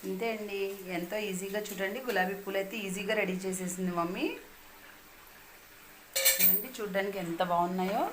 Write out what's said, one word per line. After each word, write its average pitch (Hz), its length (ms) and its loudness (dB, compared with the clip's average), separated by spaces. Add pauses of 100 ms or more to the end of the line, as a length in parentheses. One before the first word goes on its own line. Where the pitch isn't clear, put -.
ఇంతే 190 260 0
అండి, 202 260 -4 (380)
ఎంతో 175 180 -2 (140)
ఈజీగా 190 380 -2
చూడండి, 196 380 -2
గులాబీ 190 380 2
పూలు 196 160 -2
అయితే 190 160 -4 (100)
ఈజీగా 196 340 0
రెడీ 185 160 2 (100)
చేసేసింది 185 540 -2
మమ్మీ. 196 260 0 (1900)
చూడండి, 214 520 4 (100)
చూడ్డానికి 196 460 0
ఎంత 170 180 0 (100)
బాగున్నాయో. 185 500 2 (100)